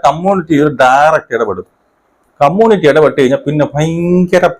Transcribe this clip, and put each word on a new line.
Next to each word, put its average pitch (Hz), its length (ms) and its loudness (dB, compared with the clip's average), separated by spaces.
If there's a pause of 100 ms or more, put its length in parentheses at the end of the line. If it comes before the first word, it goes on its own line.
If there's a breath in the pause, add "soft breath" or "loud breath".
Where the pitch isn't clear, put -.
കമ്മ്യൂണിറ്റി 165 540 0
ഒരു 147 200 0
ഡയറക്റ്റ് 131 540 2
ഇടപെടും. 104 300 -4 (760)
കമ്മ്യൂണിറ്റി 185 460 2
ഇടപെട്ട് 143 320 2
കഴിഞ്ഞാൽ 135 260 0
പിന്നെ 147 280 -2
ഭയങ്കര 175 840 0